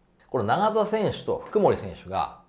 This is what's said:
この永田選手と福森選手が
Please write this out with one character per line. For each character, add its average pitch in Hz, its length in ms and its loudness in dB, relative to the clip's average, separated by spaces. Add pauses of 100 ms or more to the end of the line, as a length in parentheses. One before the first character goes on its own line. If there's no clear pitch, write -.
(300)
こ 131 100 0
の 104 40 0
永 208 400 2
田 - 20 0
選 208 260 0
手 - 120 -8
と - 240 -2
福 214 120 0
森 131 180 4
選 92 180 -10
手 - 140 -16
が 92 400 -4